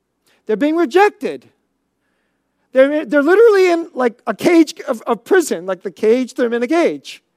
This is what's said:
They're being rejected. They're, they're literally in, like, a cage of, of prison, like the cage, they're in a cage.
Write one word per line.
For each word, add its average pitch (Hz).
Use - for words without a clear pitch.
They're 214
being 302
rejected. 277
They're, 285
they're 285
literally 381
in, 339
like, 247
a 220
cage 330
of, 233
of -
prison, 233
like 190
the 202
cage, 233
they're 240
in 240
a 247
cage. 240